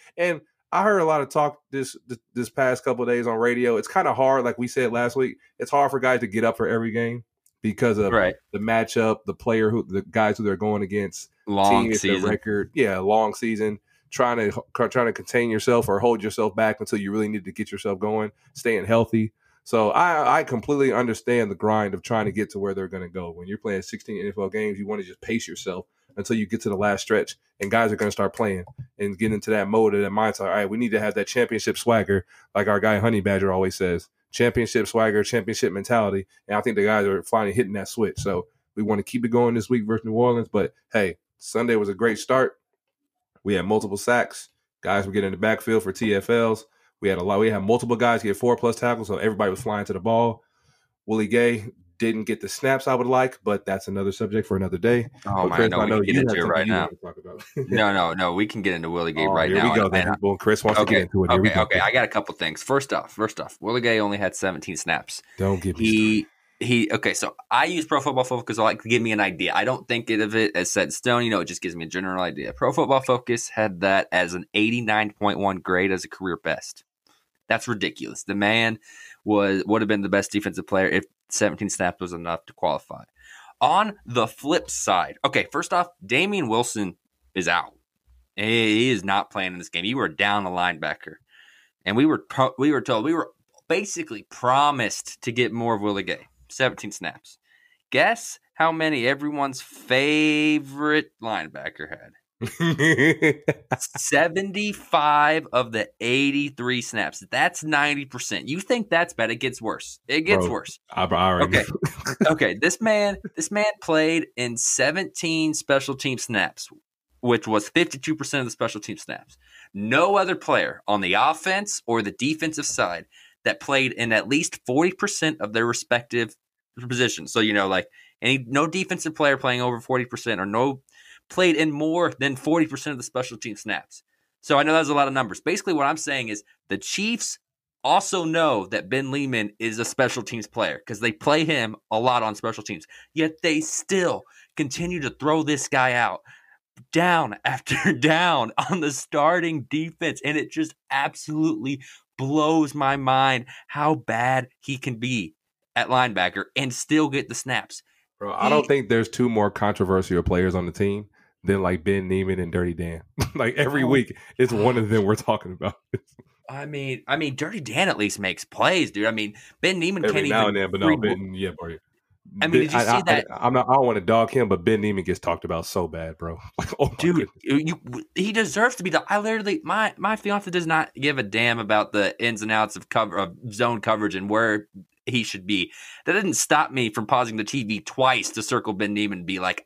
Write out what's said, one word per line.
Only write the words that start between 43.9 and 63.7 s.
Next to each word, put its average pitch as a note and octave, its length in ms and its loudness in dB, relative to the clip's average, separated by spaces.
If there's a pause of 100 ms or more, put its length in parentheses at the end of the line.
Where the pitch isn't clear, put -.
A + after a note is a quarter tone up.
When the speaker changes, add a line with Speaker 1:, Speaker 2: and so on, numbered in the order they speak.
Speaker 1:
sacks. - 500 0 (340)
Guys G2 240 0
were G2 60 -8
getting G2 160 0
in F#2+ 60 -4
the F#2 40 -8
backfield A2 460 0
for F#2+ 80 -4
T G#2 240 0
F G2 140 0
Ls. A#2 360 2 (340)
We G2+ 100 0
had F#2 100 0
a F2 40 -4
lot. G2 160 2
We A2 120 4
had G#2 80 -2
multiple A#2 360 2
guys A#2 280 2
get G2+ 140 0
four A#2+ 200 2
plus A#2 200 0
tackles, A#2 300 -2
so F#2+ 100 -4
everybody G#2 340 0
was F#2+ 100 -6
flying G#2 240 -4
to G#2 80 -6
the F#2+ 60 -6
ball. A2+ 440 2 (600)
Willie G#2+ 220 0
Gay A#2 380 2 (340)
didn't A2 240 0
get G#2 180 -4
the G2 80 -10
snaps C3+ 380 0
I C3 80 4
would A#2+ 100 0
like, B2+ 380 2
but G2+ 240 -2
that's F#2+ 200 -4
another G2 240 -2
subject G#2 360 -2
for F#2+ 100 0
another F#2 220 -2
day. A#2 280 2 (180)
Speaker 2:
Oh, G2+ 180 0
Speaker 1:
But F#2 60 2
Speaker 2:
man, - 80 0
Speaker 1:
Chris, A2+ 120 4
Speaker 2:
no, F#2+ 100 0
Speaker 1:
I G#2+ 40 2
Speaker 2:
we G#2 80 2
Speaker 1:
know G#2+ 60 4
Speaker 2:
can G2+ 80 2
get F#2+ 100 2
Speaker 1:
you C3+ 60 4
Speaker 2:
into B2 100 2
Speaker 1:
have G2 60 0
Speaker 2:
it F2 40 2
Speaker 1:
something E2+ 100 2
Speaker 2:
right D#2+ 140 2
Speaker 1:
you A2 80 2
Speaker 2:
now. E2+ 160 4 (140)
Speaker 1:
wanna E2+ 120 -14
talk - 80 -20
about. F2+ 200 -16 (120)
<laughs> C3+ 140 -6
Speaker 2:
No, G2+ 240 4
no, F2 200 2
no, F2+ 200 0
we G2+ 140 0
can G#2+ 160 -8
get F#2 100 0
into E2 160 -4
Willie E2+ 240 -2
Gay D#2 140 0
Speaker 1:
Oh, G2 40 0
Speaker 2:
right E2 180 4
Speaker 1:
here - 80 2
Speaker 2:
now. D#2 140 2
Speaker 1:
we D2+ 80 2
go, G2+ 60 4
Speaker 2:
And F2+ 80 0
Speaker 1:
then. F2+ 160 2
Speaker 2:
I D#2+ 120 0
Speaker 1:
Well, G2 160 2
Chris G#2+ 260 2
wants G#2+ 160 4
Speaker 2:
okay, G#2 160 4
Speaker 1:
to F#2+ 60 6
get - 20 -2
into F#2 220 0
it. E2 60 2
Here F#2+ 100 4
we G#2+ 80 4
Speaker 2:
okay, D#2 60 0
Speaker 1:
go. A2 80 4
Speaker 2:
okay, F#2+ 160 0
I G2 120 2
got B2 120 4
a G#2 40 2
couple G2 260 -4
things. D#2 300 -6
First C3+ 300 0
off, - 200 -4
first G#2 260 -4
off, C#2+ 220 -12
Willie A#2 200 -2